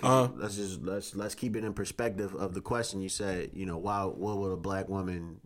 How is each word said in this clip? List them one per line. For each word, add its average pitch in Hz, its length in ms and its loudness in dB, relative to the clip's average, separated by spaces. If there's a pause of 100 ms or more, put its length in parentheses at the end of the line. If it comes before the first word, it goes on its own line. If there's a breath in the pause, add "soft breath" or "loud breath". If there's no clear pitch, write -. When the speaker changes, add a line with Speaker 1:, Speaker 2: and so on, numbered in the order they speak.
Speaker 1:
Uh-huh. 127 320 8
Speaker 2:
let's 101 220 -2
just, 95 260 -4
let's, 95 320 -4
let's 101 200 -4
keep 113 200 -2
it 110 80 0
in 104 100 -2
perspective 101 640 -2
of 90 180 -2
the 92 80 -2
question 117 400 0
you 95 80 -2
said, 92 440 0
you 95 120 -4
know, 87 120 -2
why, 101 260 2
what 98 340 0
would 98 140 0
a 92 60 0
black 95 320 -2
woman, 90 560 -2